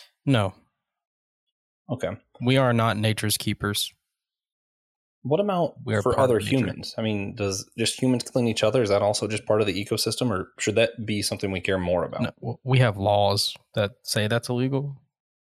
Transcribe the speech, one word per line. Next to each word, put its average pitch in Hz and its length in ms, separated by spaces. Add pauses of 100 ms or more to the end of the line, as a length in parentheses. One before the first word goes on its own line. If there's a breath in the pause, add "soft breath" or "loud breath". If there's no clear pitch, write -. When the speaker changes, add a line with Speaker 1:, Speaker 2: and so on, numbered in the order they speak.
(260 loud breath)
Speaker 1:
No. 107 280 (1400)
Speaker 2:
Okay. 95 280 (240)
Speaker 1:
We 127 160
are 127 160
not 113 240
nature's 107 400
keepers. - 540 (1300)
Speaker 2:
What 147 180
about 180 420
Speaker 1:
We 107 120
are 104 60
Speaker 2:
for 123 120
Speaker 1:
part 135 100
Speaker 2:
other 123 140
Speaker 1:
of 104 80
nature. 120 120
Speaker 2:
humans? - 400
I 117 40
mean, 104 340
does 98 420
just 113 220
humans 127 240
killing 123 240
each 110 160
other, 120 200
is 98 60
that 101 120
also 104 260
just 107 180
part 110 140
of 107 80
the 98 180
ecosystem, 113 440
or 95 300
should 104 160
that 113 300
be 104 160
something 98 300
we 95 80
care 95 200
more 90 260
about? - 160
Speaker 1:
No, - 180
w-, 123 240
we 127 160
have 110 180
laws 101 560 (200)
that 101 180 (120)
say 107 240
that's 117 220
illegal. 135 520 (460)